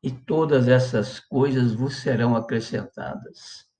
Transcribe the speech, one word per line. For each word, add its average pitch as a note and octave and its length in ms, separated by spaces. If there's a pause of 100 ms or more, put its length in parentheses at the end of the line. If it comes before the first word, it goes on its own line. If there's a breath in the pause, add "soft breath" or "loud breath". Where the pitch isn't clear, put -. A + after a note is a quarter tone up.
e - 80
todas D3 600
essas B2 500
coisas C3 560
vos C3 220
serão A#2+ 400
acrescentadas. - 1300 (140)